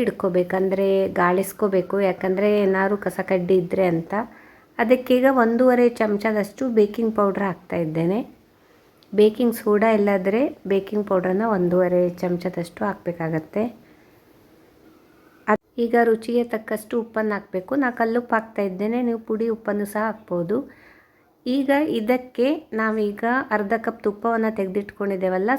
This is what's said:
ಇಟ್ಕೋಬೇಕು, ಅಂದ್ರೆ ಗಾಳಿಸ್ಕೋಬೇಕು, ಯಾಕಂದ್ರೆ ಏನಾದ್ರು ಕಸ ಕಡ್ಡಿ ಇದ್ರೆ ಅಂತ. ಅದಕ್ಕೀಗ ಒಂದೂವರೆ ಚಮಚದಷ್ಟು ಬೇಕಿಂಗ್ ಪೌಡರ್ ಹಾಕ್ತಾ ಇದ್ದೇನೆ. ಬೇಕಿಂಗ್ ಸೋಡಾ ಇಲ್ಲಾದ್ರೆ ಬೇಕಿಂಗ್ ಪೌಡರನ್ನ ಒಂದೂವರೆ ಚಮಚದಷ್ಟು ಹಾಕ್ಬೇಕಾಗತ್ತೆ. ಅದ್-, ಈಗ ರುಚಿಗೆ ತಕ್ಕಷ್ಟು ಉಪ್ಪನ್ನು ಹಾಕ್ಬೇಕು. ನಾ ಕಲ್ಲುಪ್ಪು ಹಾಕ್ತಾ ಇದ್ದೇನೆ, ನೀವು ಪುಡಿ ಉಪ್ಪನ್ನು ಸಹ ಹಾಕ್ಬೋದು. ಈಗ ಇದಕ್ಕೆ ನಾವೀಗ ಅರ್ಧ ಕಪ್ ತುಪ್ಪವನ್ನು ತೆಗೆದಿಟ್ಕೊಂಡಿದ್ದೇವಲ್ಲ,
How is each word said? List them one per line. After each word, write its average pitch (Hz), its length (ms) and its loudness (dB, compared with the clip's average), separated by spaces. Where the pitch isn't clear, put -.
ಇಟ್ಕೋಬೇಕು, 180 560 0
ಅಂದ್ರೆ 190 260 0
ಗಾಳಿಸ್ಕೋಬೇಕು, 185 760 0
ಯಾಕಂದ್ರೆ 190 400 0
ಏನಾದ್ರು 196 420 2
ಕಸ 185 120 -4
ಕಡ್ಡಿ 185 300 2
ಇದ್ರೆ 185 320 0
ಅಂತ. 165 200 -4
ಅದಕ್ಕೀಗ 247 440 4
ಒಂದೂವರೆ 247 420 4
ಚಮಚದಷ್ಟು 208 640 0
ಬೇಕಿಂಗ್ 220 400 2
ಪೌಡರ್ 196 320 2
ಹಾಕ್ತಾ 175 340 -6
ಇದ್ದೇನೆ. 165 360 0
ಬೇಕಿಂಗ್ 220 380 4
ಸೋಡಾ 208 300 2
ಇಲ್ಲಾದ್ರೆ 202 420 2
ಬೇಕಿಂಗ್ 202 380 -2
ಪೌಡರನ್ನ 185 340 0
ಒಂದೂವರೆ 180 440 2
ಚಮಚದಷ್ಟು 175 680 -4
ಹಾಕ್ಬೇಕಾಗತ್ತೆ. 170 720 -4
ಅದ್-, - 140 -2
ಈಗ 233 100 0
ರುಚಿಗೆ 233 340 0
ತಕ್ಕಷ್ಟು 220 480 -6
ಉಪ್ಪನ್ನು 220 340 -4
ಹಾಕ್ಬೇಕು. 190 360 -8
ನಾ 247 60 0
ಕಲ್ಲುಪ್ಪು 233 380 -2
ಹಾಕ್ತಾ 214 300 -6
ಇದ್ದೇನೆ, 214 400 -2
ನೀವು 226 200 -2
ಪುಡಿ 220 180 -2
ಉಪ್ಪನ್ನು 208 380 -4
ಸಹ 214 140 -2
ಹಾಕ್ಬೋದು. 185 500 -4
ಈಗ 277 140 0
ಇದಕ್ಕೆ 247 480 -2
ನಾವೀಗ 214 440 -2
ಅರ್ಧ 208 180 -2
ಕಪ್ 220 180 -6
ತುಪ್ಪವನ್ನು 220 540 -2
ತೆಗೆದಿಟ್ಕೊಂಡಿದ್ದೇವಲ್ಲ, 190 1000 -2